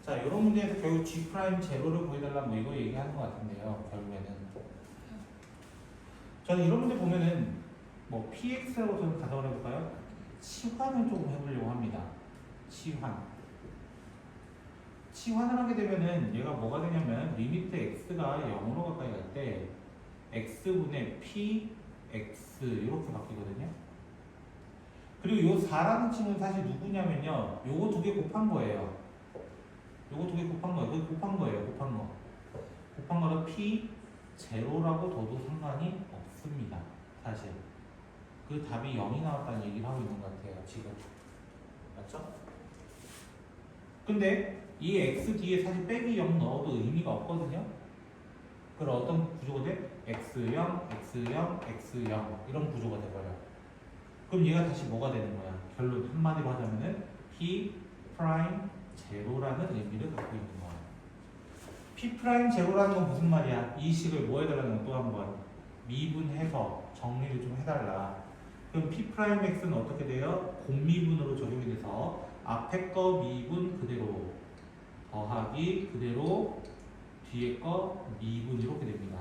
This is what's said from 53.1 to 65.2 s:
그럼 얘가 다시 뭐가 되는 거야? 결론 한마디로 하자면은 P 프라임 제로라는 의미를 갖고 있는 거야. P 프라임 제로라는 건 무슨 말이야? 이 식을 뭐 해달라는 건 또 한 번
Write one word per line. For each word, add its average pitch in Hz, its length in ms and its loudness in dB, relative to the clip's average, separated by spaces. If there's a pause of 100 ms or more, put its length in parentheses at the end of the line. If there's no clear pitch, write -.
그럼 170 160 8
얘가 165 200 8
다시 139 200 0
뭐가 113 260 0
되는 104 260 0
거야? 92 160 -6 (220)
결론 123 380 0
한마디로 156 360 4
하자면은 127 540 0 (340)
P 185 360 0 (420)
프라임 170 540 4 (260)
제로라는 131 800 0
의미를 107 400 -2
갖고 - 200 -4
있는 101 120 -4 (140)
거야. 87 100 -8 (1200)
P 233 200 -2
프라임 240 340 8
제로라는 190 460 8
건 180 140 6
무슨 156 200 6
말이야? 127 480 6
이 156 140 4
식을 151 360 4
뭐 120 140 4
해달라는 131 360 2
건 107 80 0
또 131 100 -2
한 120 160 2
번 101 240 -2 (520)